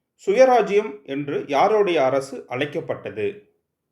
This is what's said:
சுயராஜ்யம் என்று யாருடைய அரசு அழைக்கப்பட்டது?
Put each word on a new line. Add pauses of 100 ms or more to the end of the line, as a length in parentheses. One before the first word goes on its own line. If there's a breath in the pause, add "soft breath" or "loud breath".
(260)
சுயராஜ்யம்
என்று
யாருடைய
அரசு
அழைக்கப்பட்டது? (380)